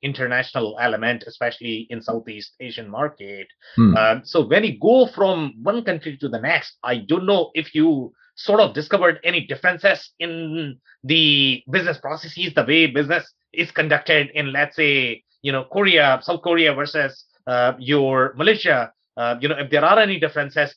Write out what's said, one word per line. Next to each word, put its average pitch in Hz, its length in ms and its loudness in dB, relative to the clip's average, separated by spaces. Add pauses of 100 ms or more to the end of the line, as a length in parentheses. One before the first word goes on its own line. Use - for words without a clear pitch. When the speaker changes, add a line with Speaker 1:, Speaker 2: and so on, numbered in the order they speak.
Speaker 1:
international 127 760 -4
element, 117 480 -2
especially 117 640 -8
in 113 120 -10
Southeast 113 600 -10
Asian 117 280 -14
market. 101 580 -10 (280)
Speaker 2:
Hmm. 110 220 6
Speaker 1:
Um, 117 260 4
so 151 240 0
when 180 160 2
you 143 160 -6
go 240 280 6
from 185 540 -2
one 214 220 -2
country 160 380 -6
to 143 80 -4
the 113 100 -6
next, 143 420 -4
I 123 180 -4
don't 160 260 -2
know 185 300 2
if 156 200 -8
you 151 380 0 (220)
sort 208 240 2
of 156 140 4
discovered 170 500 0
any 170 220 0
differences 180 720 0
in 165 640 -8 (240)
the 139 640 2
business 156 300 -2
processes, 160 560 -10
the 139 100 2
way 156 220 4
business 143 440 -2 (220)
is 170 160 -6
conducted 151 640 0
in, 143 180 -4
let's 143 240 -4
say, 135 480 0 (200)
you 139 80 -2
know, 131 140 -4
Korea, 160 580 4
South 175 180 -4
Korea 165 320 2
versus, 143 520 -4 (200)
uh, 123 320 0
your 131 580 0
Malaysia, 156 560 0 (260)
uh, 120 220 -2
you 135 80 -2
know, 151 120 -2
if 135 100 -8
there 143 160 2
are 202 140 6
any 196 200 0
differences, 147 580 -2